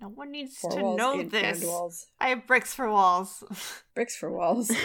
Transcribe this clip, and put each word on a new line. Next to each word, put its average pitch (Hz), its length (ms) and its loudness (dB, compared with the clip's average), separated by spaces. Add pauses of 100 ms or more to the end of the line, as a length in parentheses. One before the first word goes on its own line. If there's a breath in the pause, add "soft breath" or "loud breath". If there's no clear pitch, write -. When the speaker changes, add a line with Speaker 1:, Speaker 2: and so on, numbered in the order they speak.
Speaker 1:
No 208 60 -12
one 277 240 -14
needs 285 260 -10
Speaker 2:
For 175 140 -4
Speaker 1:
to 185 100 -2
Speaker 2:
walls 214 160 2
Speaker 1:
know 262 220 2
Speaker 2:
and, 269 100 -4
Speaker 1:
this. 202 320 0
Speaker 2:
and 170 80 -2
walls. 175 380 -6 (120)
Speaker 1:
I 262 100 2
have 254 180 -2
bricks 247 260 2
for 254 160 -2
walls. 190 540 4 (400 loud breath)
<laughs> - 100 -20
Speaker 2:
Bricks 240 220 -2
for 165 160 -6
walls. 214 400 2 (140)